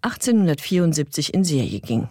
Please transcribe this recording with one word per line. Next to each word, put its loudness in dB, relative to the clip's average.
achtzehnhundertvierundsiebzig 0
in 2
Serie 0
ging. -2